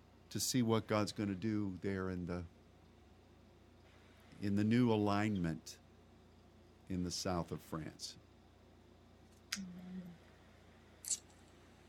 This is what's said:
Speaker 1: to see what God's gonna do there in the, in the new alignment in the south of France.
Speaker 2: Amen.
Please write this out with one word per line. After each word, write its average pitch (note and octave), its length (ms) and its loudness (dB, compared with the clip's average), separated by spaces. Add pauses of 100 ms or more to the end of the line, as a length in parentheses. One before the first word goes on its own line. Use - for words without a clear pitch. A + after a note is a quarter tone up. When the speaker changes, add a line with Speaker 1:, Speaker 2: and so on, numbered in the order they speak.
(300)
Speaker 1:
to G#2+ 100 -6
see B2+ 220 2
what A2+ 240 4
God's G#2 260 2
gonna G2+ 220 -2
do G#2 380 -2 (100)
there F#2+ 280 -2
in F2+ 160 -4
the, F2 160 -4 (2000)
in G2+ 140 0
the G#2 80 4
new A#2 280 6
alignment G#2 840 2 (1120)
in F2+ 120 0
the F2+ 80 -2
south F2 400 -2
of E2 100 -6 (100)
France. - 460 -8 (1400)
Speaker 2:
Amen. F3+ 460 -14 (1900)